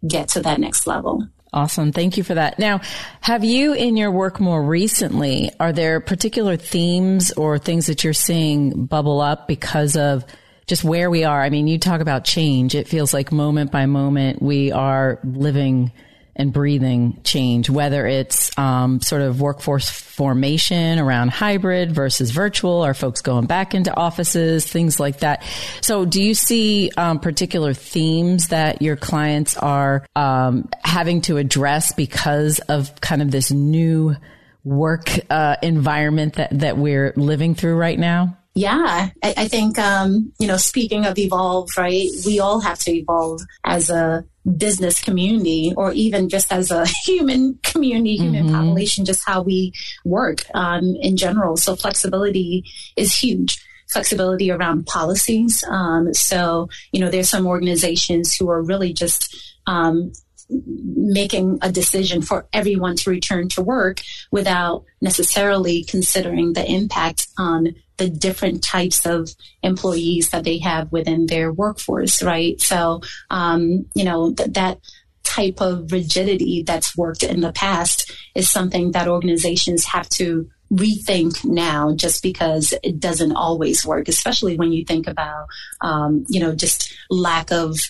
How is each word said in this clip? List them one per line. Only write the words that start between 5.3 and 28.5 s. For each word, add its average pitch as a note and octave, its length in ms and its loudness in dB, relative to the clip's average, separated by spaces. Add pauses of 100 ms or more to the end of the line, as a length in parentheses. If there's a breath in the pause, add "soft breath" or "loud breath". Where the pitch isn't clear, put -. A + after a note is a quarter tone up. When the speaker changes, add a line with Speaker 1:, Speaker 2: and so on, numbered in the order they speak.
Speaker 2:
are E3 140 2
there D#3+ 280 0
particular G3+ 560 -2
themes F3+ 760 2
or D3+ 260 0
things E3+ 280 0
that D#3 180 -2
you're D#3 80 2
seeing D3 720 0
bubble D3 340 2
up D3 280 -2
because D3 480 0
of C#3+ 280 2 (420 loud breath)
just - 180 -2
where E3+ 260 2
we E3 140 2
are? D3 180 2
I C#3+ 80 2
mean, D3 160 2
you D#3+ 120 2
talk E3 220 0
about C#3+ 240 0
change. C3+ 500 2
It C#3+ 120 -2
feels D3+ 260 0
like C#3 200 -2
moment D3 400 0
by C#3 140 2
moment C#3 540 0
we C#3 300 2
are C3+ 540 0
living C3+ 680 0 (460 loud breath)
and C#3 160 0
breathing C3 720 2
change, A#2+ 440 0
whether C#3 380 0
it's, C3+ 500 -2
um, B2+ 440 2
sort D3 200 -2
of C3 220 0
workforce C#3+ 480 -2
formation D#3 1080 0
around B2+ 300 2
hybrid F#3 640 0
versus C3+ 380 0
virtual, F3+ 520 0
are C#3 120 2
folks C3 260 -4
going B2 260 0
back F#3 280 0
into F#3 200 0
offices, E3 680 0
things E3 340 0
like C#3+ 200 -2
that. D3 240 0 (400 loud breath)
So G3 240 0
do F#3+ 160 2
you G#3+ 120 4
see, G#3+ 600 2
um, E3+ 220 2
particular D#3+ 560 -2
themes E3 720 2
that D#3+ 320 0